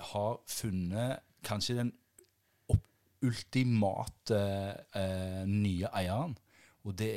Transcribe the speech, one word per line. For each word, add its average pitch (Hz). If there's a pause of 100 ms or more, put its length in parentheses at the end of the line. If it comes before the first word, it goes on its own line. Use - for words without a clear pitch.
(100)
har 107
funnet 104 (180)
kanskje 113
den 120 (760)
opp-, - (380)
ultimate, 113 (500)
eh, 92
nye 98
eieren. 107 (480)
Og 98
det 107